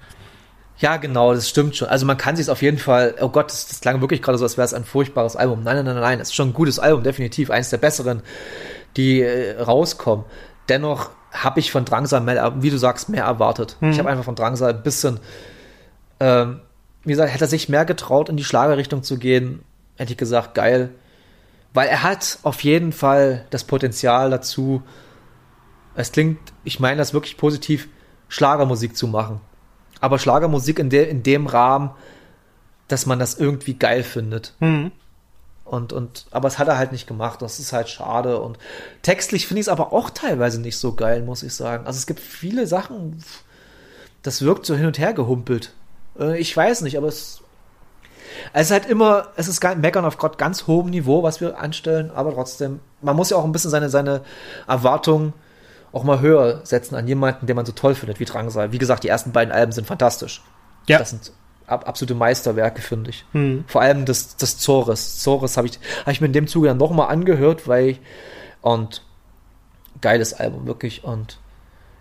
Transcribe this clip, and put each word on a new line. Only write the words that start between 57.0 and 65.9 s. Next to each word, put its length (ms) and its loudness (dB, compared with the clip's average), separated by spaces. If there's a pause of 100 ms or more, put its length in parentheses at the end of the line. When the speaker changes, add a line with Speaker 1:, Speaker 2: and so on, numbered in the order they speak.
Speaker 1:
jemanden, 380 0
den 100 0
man 100 -2
so 60 -8
toll 240 2
findet 240 -10
wie 40 -2
Drangsal. 460 -4
Wie 80 -4
gesagt, 240 0
die 60 -2
ersten 240 0
beiden 200 2
Alben 200 2
sind 140 -6
fantastisch. 560 -2 (460)
Speaker 2:
Ja. 100 8
Speaker 1:
Das 120 0
sind 220 -14 (340)
ab-, 220 -4
absolute 260 -6
Meisterwerke, 680 0
finde 280 -6
ich. 220 -16
Speaker 2:
Hm. 340 0
Speaker 1:
Vor 140 2
allem 240 4
das, 320 -4
das 220 -4
Zores. 600 2
Zores 380 0
hab 80 2
ich, 140 -6 (260)